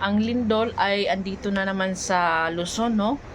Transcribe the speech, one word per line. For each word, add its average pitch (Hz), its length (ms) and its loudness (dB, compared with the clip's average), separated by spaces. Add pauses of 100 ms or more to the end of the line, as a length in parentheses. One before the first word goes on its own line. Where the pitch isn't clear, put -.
ang 202 160 2
lindol 226 640 2
ay 202 240 2
andito 196 480 -2
na 196 160 0
naman 190 240 0
sa 170 560 2
Luzon, 196 480 -2
no? 226 240 0 (120)